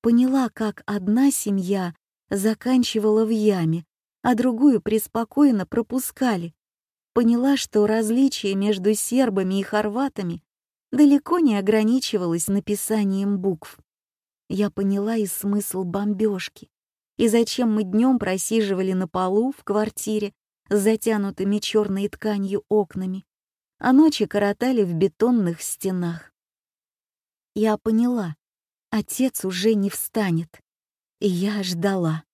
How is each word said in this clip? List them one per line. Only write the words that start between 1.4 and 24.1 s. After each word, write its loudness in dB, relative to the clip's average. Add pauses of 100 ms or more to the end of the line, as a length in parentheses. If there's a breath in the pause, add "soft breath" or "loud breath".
заканчивала 0
в -4
яме, 0 (360)
а 4
другую 4
преспокойно 0
пропускали. -4 (600)
Поняла, 2
что 0
различие 0
между 0
сербами 0
и -2
хорватами -4 (480)
далеко 4
не 4
ограничивалось 0
написанием -2
букв. -6 (680)
Я -2
поняла -2
и 0
смысл -4
бомбежки, -4 (480)
и 2
зачем 0
мы 0
днем 2
просиживали -2
на -2
полу 0
в -14
квартире -4 (360)
с 2
затянутыми 0
черной -2
тканью -4
окнами, -2 (540)
а 2
ночи 4